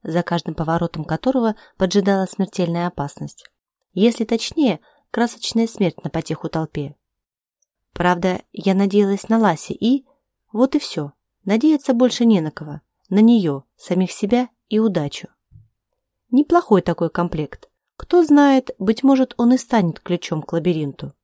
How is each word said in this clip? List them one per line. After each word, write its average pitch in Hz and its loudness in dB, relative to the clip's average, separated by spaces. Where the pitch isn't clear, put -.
за 170 -2
каждым 170 -4
поворотом 165 -4
которого 220 -2
поджидала 190 2
смертельная 175 -4
опасность. - -10
Если 226 2
точнее, 233 -2
красочная 226 -2
смерть 190 -4
на 160 -6
потеху 165 -8
толпе. 151 -8
Правда, 180 0
я - -2
надеялась 196 0
на 226 2
Ласси 190 0
и... 254 0
вот 247 0
и 294 0
все. 151 -6
Надеяться 269 2
больше 240 2
не 208 4
на 156 -6
кого. 147 -14
На 190 2
нее, 196 4
самих 180 -2
себя 240 -2
и 208 0
удачу. 175 -2
Неплохой 277 2
такой 170 -4
комплект. - -6
Кто - 2
знает, 285 4
быть 214 -2
может, 262 4
он 240 4
и - 4
станет 202 0
ключом 170 -6
к - -10
лабиринту. 151 -4